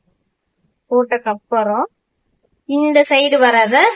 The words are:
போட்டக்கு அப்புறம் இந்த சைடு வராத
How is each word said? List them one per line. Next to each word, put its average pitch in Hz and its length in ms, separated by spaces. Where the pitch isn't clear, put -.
போட்டக்கு 240 420
அப்புறம் 214 520
இந்த 294 300
சைடு 285 340
வராத 233 320